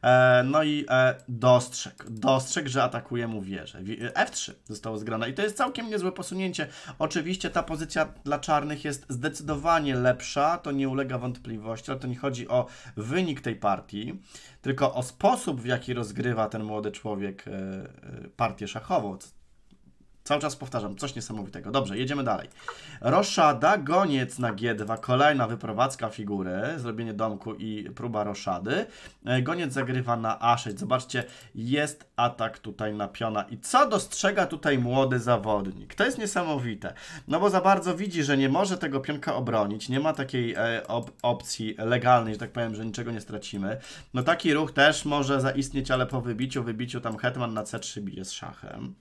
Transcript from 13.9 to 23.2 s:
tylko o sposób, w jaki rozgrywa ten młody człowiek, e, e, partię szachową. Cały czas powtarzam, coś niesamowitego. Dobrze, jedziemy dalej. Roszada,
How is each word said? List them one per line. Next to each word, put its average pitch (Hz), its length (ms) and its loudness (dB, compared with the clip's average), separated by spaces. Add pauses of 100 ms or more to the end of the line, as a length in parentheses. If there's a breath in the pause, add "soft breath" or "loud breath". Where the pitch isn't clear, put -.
tylko 135 320 0
o 123 100 -2
sposób, 170 580 2
w 113 40 -8
jaki 123 280 -2
rozgrywa 113 560 -2
ten 110 140 -4
młody 107 280 -4
człowiek, 101 560 -6
e, - 40 -10
e, 95 360 -8 (500)
partię 107 300 -2
szachową. 110 500 -2 (1080)
Cały 147 180 0
czas 151 140 -2
powtarzam, 107 400 -6
coś 139 200 -6
niesamowitego. 98 560 -10
Dobrze, 107 260 0
jedziemy 139 260 -2
dalej. 101 260 -2 (520 loud breath)
Roszada, 156 760 4